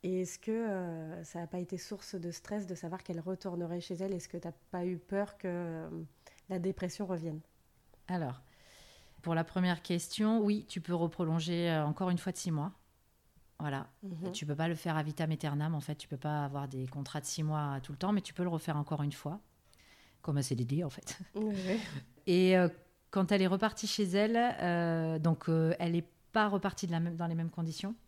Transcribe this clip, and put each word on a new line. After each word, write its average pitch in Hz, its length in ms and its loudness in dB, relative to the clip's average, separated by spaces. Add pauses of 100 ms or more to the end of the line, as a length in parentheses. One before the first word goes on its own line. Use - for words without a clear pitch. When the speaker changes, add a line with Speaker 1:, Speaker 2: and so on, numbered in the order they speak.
Speaker 1:
Et 185 160 0
est-ce - 180 -4
que, - 140 -6
euh, 175 720 -4
ça 170 180 -8
a 170 40 -6
pas 180 120 -6
été 180 180 -4
source - 380 -10
de 175 160 -4
stress 208 360 -6
de 180 80 -6
savoir 170 280 -8
qu'elle 170 180 -6
retournerait 175 600 -4
chez 180 140 -6
elle ? 190 180 -2
Est-ce 175 160 -6
que - 80 -10
t'as 170 160 -8 (180)
pas 180 140 -4
eu 180 140 -2
peur 202 400 -2
que, 185 100 -4
euh, 170 400 -4 (640)
la 185 80 -2
dépression 185 480 -2
revienne ? 165 340 -4 (680)
Speaker 2:
Alors, 151 360 -2 (800)
pour 165 120 2
la 165 100 4
première 180 380 2
question, 214 580 2
oui, 208 280 2
tu - 120 -6
peux 175 140 -2
reprolonger, 170 760 2
euh, 156 140 4
encore 170 260 0
une 180 80 4
fois 180 140 -2
de - 60 -6
six 175 140 -2
mois. 151 200 0 (840)
Voilà. 143 300 -4 (160)
Speaker 1:
Mhm. 180 280 -6
Speaker 2:
Tu 160 140 -6
peux 147 80 -2
pas 160 140 0
le 170 80 0
faire 160 200 -2
à 156 60 2
vitam 156 300 0
aeternam, 151 420 0
en 147 60 0
fait. 147 160 -4
Tu - 100 -14
peux 147 100 -6
pas 151 280 0
avoir 139 240 -4
des 131 180 -4
contrats 139 340 -6
de 147 60 -10
six - 160 -2
mois 147 400 0
tout - 80 -12
le 143 80 -8
temps, 196 140 2
mais 202 80 4
tu - 140 -12
peux 180 100 0
le 180 60 0
refaire 165 260 -2
encore 143 260 0
une 143 100 0
fois. 165 280 -6 (840)
Comme 147 160 0
un 139 40 2
C 131 120 0
D 123 100 2
D, 143 200 0
en 139 60 -2
fait. - 280 -12 (160)
Speaker 1:
Ouais, 214 120 0
ouais. 196 320 0 (480)
Speaker 2:
Et, 185 300 8
euh, 180 120 8 (420)
quand 190 220 4
elle 196 80 6
est 185 60 6
repartie 196 400 2
chez 208 180 2
elle, 208 320 4 (240)
euh, 165 580 2
donc, 160 300 2
euh, 160 300 6
elle 170 180 2
est 170 100 0 (260)
pas 214 140 4
repartie 196 400 0
de 170 60 0
la 165 80 2
même, 170 160 0
dans 170 100 -2
les 165 80 0
mêmes 165 160 0
conditions. 170 440 -4 (140)